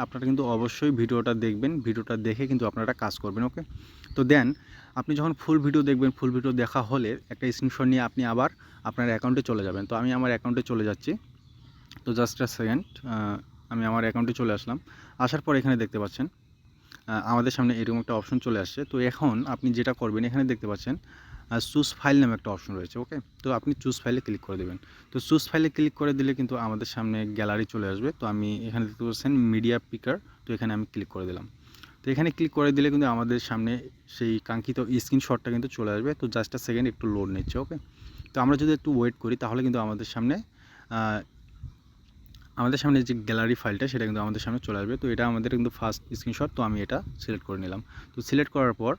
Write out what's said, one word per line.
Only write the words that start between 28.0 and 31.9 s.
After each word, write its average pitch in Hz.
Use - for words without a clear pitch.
তো 120
আমি 104
এখানে 113
দেখতে 110
পাচ্ছেন 117
মিডিয়া 117
পিকার, 127
তো 117
এখানে 110
আমি 107
ক্লিক 98
করে 92
দিলাম। 92